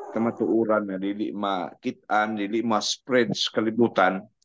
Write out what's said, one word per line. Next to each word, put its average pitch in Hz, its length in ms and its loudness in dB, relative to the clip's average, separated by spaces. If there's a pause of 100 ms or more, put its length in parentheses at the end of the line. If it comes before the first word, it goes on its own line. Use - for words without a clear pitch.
(180)
kamatuoran 110 720 2
nga 95 80 -4
dili 98 320 -4
makit-an, 104 1120 -2
dili 110 240 -2
ma-spread 113 720 0
sa - 240 -2
kalibutan. 110 560 2 (280)